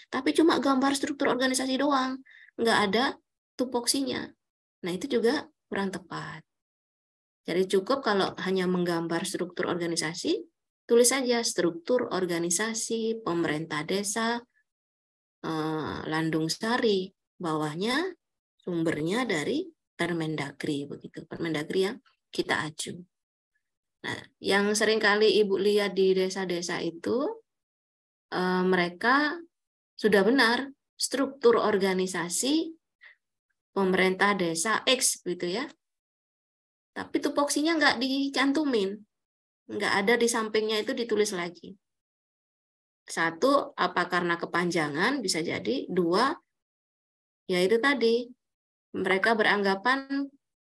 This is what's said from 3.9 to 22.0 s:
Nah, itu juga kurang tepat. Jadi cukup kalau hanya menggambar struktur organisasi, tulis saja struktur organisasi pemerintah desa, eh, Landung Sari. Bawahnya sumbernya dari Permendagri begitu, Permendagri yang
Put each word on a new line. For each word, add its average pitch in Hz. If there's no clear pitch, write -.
Nah, 170
itu 185
juga 247
kurang 196
tepat. 156
Jadi 185
cukup 269
kalau 196
hanya 190
menggambar 170
struktur -
organisasi, 170
tulis 240
saja 247
struktur 175
organisasi 220
pemerintah 160
desa, 226
eh, 156
Landung 160
Sari. 220
Bawahnya 180
sumbernya 170
dari 214
Permendagri 156
begitu, -
Permendagri 165
yang 240